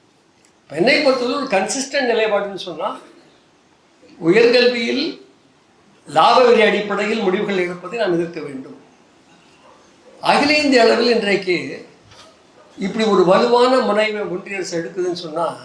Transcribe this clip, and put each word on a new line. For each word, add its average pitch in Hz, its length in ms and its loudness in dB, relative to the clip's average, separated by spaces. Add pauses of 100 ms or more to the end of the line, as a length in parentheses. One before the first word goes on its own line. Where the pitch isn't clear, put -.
(640)
இப்ப - 120 -16
என்னை 262 260 2
பொறுத்தவரை 254 340 0
ஒரு 190 100 -6
கன்சிஸ்டன்ட் 240 680 -4
நிலைப்பாடுன்னு 202 400 -2
சொன்னா, 175 440 -10 (1300)
உயர்கல்வியில் 240 960 2 (840)
லாப 202 360 4
வெறி 220 180 6
அடிப்படையில் 208 600 -2
முடிவுகள் 185 460 -2
எடுப்பதை 180 280 -12
நாம் 202 180 -2
எதிர்க்க 165 280 -6
வேண்டும். 135 400 -14 (1400)
அகில 277 360 2
இந்திய 262 240 4
அளவில் 226 320 4
இன்றைக்கு 185 720 -2 (920)
இப்படி 196 260 -4
ஒரு 190 200 4
வலுவான 240 520 4
முனைவை 208 440 0
ஒன்றிய 190 340 -10
அரசு 180 220 -6
எடுக்குதுன்னு 170 360 -6
சொன்னா, 165 520 -6